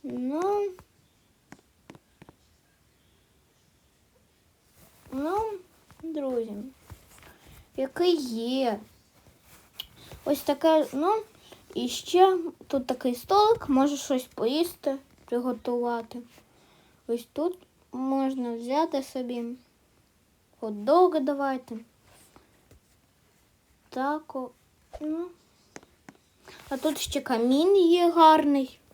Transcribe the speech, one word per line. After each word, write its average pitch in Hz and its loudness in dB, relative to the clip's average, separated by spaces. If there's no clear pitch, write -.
Ну, 311 -4
ну, 381 -4
друзі, 262 -4
який 339 0
є. 233 -2
Ось 285 0
таке, 311 2
ну, 381 0
і 240 -4
ще 370 4
тут 262 -4
такий 254 -2
столик, 415 2
може 277 2
щось 254 -4
поїсти, 277 -2
приготувати. 240 -4
Ось 233 -6
тут 359 -2
можна 262 -2
взяти 269 -2
собі 247 -8
хот-дог, 285 4
давайте. 269 -4
Тако. 269 -6
Ну. 320 -6
А 269 -6
тут 294 -2
ще - -6
камін 269 2
є 349 6
гарний. 311 6